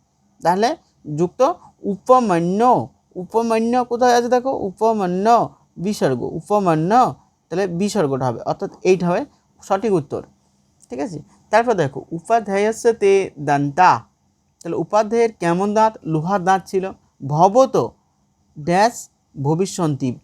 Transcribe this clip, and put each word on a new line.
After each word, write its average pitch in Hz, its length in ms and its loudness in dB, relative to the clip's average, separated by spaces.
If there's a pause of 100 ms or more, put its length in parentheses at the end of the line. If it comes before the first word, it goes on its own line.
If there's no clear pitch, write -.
(420)
তাহলে 208 340 0 (400)
যুক্ত 247 360 0 (300)
উপমান্য, 196 1080 0 (260)
উপমান্য 226 720 -2
কোথায় 240 320 2
আছে 240 120 0
দেখো, 247 220 0
উপমান্য 208 1040 0 (220)
বিসর্গ, 165 460 -2
উপমান্য, 175 920 0 (340)
তাহলে 190 180 -2
বিসর্গটা 170 600 -2
হবে, 117 140 -4
অর্থাৎ 185 300 -6 (120)
এইটা 180 260 2
হবে 208 160 -2 (380)
সঠিক 202 300 -2
উত্তর। 143 300 -2 (680)
ঠিক 254 100 -10
আছে, 165 220 -10 (280)
তারপর 233 240 2
দেখো, 156 360 -4
"উপাধ্যায়স্য 214 840 0
তে 196 460 2
দন্তা", 143 640 2 (580)
তাহলে 170 140 -6
উপাধ্যায়ের 220 560 0
কেমন 185 420 -2
দাঁত? 220 300 2
লোহার 170 400 -2
দাঁত 190 220 2
ছিল। 190 260 -4 (340)
"ভবত 180 680 2 (640)
ড্যাশ 180 500 0 (340)
ভবিষ্যন্তি", 151 800 -2